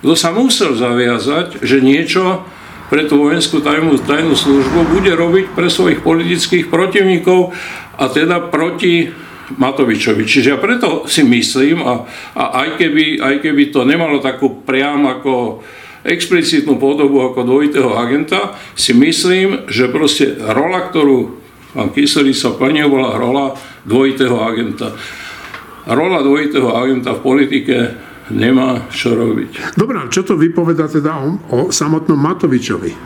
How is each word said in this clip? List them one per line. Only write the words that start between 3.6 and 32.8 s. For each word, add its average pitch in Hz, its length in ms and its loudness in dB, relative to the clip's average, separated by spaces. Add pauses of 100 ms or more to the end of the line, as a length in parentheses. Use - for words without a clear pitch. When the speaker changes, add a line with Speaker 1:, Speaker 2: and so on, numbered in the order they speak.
Speaker 1:
tajnú, 151 400 2
tajnú 151 320 0
službu 143 560 2
bude 190 180 2
robiť 170 460 0
pre 170 160 0
svojich 180 320 0
politických 170 640 0
protivníkov, 185 880 2 (400)
a 143 160 -2
teda 170 400 0
proti 170 560 0 (400)
Matovičovi. 120 800 0
Čiže 139 260 2
ja 139 60 -4
preto 202 480 -2
si 156 160 2
myslím, 131 560 2
a, 123 240 -2 (320)
a - 80 -2 (180)
aj 156 160 -6
keby, 156 380 2
aj 135 240 0
keby 143 320 2
to 139 100 2
nemalo 147 380 2
takú 131 400 -2
priam 139 480 0
ako 123 560 -4 (400)
explicitnú 160 720 0
podobu 139 480 2
ako 127 240 -2
dvojitého 139 480 2
agenta, 147 580 -2 (220)
si - 160 0
myslím, 180 760 2
že 123 220 0
proste 143 480 0
rola, 147 560 -2
ktorú 135 500 0 (300)
pán 104 240 -4
Kyselica 135 580 0
plnil, 147 380 2
bola 123 240 0
rola 127 300 0 (420)
dvojitého 131 480 2
agenta. 113 560 -4 (960)
Rola 156 320 0
dvojitého 143 560 2
agenta 127 400 -2
v - 80 -12
politike 135 520 2 (520)
nemá 123 640 0
čo 117 240 0
robiť. - 640 -4
Speaker 2:
Dobre, 214 240 -2
ale 120 80 -8
čo 185 160 0
to 190 80 2
vypovedá 165 480 2
teda 151 400 -2
o, 180 240 -4
o 120 100 0 (140)
samotnom 156 480 0
Matovičovi 127 720 -2 (120)